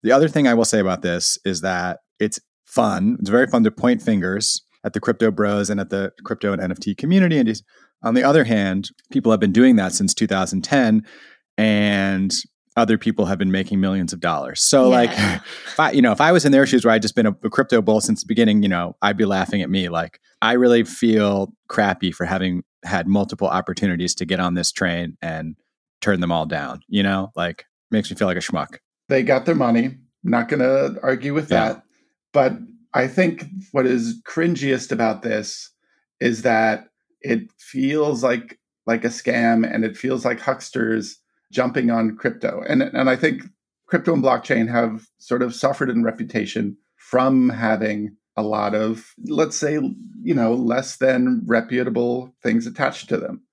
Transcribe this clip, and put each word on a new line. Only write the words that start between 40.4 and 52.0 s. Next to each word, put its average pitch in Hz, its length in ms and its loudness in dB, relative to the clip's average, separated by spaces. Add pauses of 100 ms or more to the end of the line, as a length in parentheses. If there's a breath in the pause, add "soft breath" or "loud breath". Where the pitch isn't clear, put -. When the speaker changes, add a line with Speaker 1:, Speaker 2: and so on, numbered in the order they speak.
Speaker 3:
jumping 123 400 0
on 113 240 0
crypto. - 520 -4
And, 131 140 2
and 131 280 0
I 127 60 2
think 156 280 -2 (440)
crypto 170 260 0
and 139 100 0
blockchain 120 460 0
have 117 380 -2 (100)
sort 123 240 -4
of 120 140 -2
suffered 139 340 -2
in 117 140 0
reputation 110 720 -4 (220)
from 131 520 2
having 107 640 -2 (200)
a 107 80 -2
lot 104 320 -2
of, 110 380 -4 (120)
let's 156 320 -2
say, 151 160 -2 (480)
you - 120 -2
know, 117 200 2
less 123 440 -2
than 127 480 2
reputable 120 960 -2